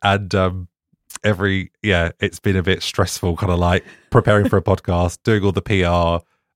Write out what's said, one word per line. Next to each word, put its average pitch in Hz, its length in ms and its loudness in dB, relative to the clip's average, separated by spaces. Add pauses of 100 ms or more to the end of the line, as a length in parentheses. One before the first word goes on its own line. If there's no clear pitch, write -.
and, 101 320 0
um, 92 340 -2 (540)
every, 95 480 -2 (120)
yeah, 87 380 0
it's - 200 -4
been 98 160 0
a 92 60 0
bit 87 200 0
stressful, 90 540 -4
kinda, 92 200 -2
like, 87 280 0 (260)
preparing 110 380 4
for 107 80 2
a 92 60 0
<laughs> - 80 -2
podcast, 90 540 -2
doing 107 200 0
all 98 80 2
the 90 80 -4
P 95 240 0
R 85 380 0 (340)